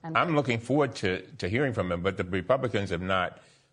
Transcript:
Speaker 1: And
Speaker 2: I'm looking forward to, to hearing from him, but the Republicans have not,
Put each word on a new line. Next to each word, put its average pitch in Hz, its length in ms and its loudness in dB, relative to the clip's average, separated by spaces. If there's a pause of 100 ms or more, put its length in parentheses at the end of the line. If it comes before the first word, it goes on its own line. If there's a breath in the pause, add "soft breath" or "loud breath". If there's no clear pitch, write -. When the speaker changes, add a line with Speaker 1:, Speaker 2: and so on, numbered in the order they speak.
Speaker 1:
And 165 140 -2
Speaker 2:
I'm 151 180 2
looking 120 240 2
forward 135 360 2
to, 92 260 0
to - 280 -6
hearing 123 240 0
from 92 180 0
him, 87 100 -2
but 95 140 0
the 95 80 -4
Republicans 101 680 0
have 87 100 -2
not, 92 380 -2 (340 soft breath)